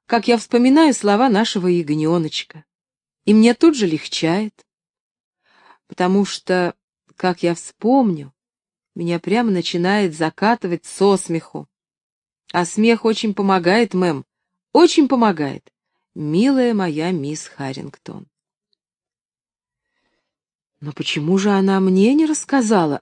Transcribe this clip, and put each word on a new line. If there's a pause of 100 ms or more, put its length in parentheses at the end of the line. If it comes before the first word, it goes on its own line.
как
я
вспоминаю
слова
нашего
ягнёночка. (600)
И
мне
тут
же
легчает. (1200)
Потому
что, (420)
как
я
вспомню, (640)
меня
прямо
начинает
закатывать
со
смеху. (840)
А
смех
очень
помогает,
мэм, (480)
очень
помогает, (440)
милая
моя
мисс
Харрингтон. (2500)
«Но
почему
же
она
мне
не
рассказала